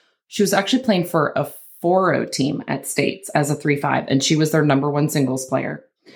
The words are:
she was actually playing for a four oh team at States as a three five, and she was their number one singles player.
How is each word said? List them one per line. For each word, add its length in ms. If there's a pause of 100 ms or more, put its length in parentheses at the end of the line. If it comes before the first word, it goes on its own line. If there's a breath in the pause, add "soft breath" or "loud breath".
(280 loud breath)
she 160
was 100
actually 300
playing 220
for 300
a 160 (300)
four 320
oh 120
team 420
at 180
States 440
as 200
a 60
three 200
five, 320
and 160
she 120
was 160
their 120
number 280
one 180
singles 380
player. 360 (320 loud breath)